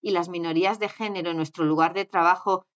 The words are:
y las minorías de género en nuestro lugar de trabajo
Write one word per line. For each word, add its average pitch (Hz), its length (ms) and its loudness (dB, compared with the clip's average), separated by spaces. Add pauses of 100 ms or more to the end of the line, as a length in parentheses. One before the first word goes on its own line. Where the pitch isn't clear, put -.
y 214 100 -2
las 175 180 0
minorías 175 480 0
de 208 120 -4
género 190 420 -6
en 165 60 -4
nuestro 160 280 -2
lugar 165 300 2
de 196 100 -2
trabajo 180 580 2 (120)